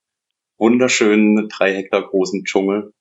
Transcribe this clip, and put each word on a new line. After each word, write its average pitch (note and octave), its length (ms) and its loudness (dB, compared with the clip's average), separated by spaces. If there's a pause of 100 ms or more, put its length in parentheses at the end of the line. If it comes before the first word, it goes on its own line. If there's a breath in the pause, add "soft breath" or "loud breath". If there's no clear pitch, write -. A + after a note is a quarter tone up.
(580)
wunderschönen, G#2+ 920 2
drei F#2+ 240 -2
Hektar G2 300 -4
großen F#2 400 -4
Dschungel, G2+ 580 -2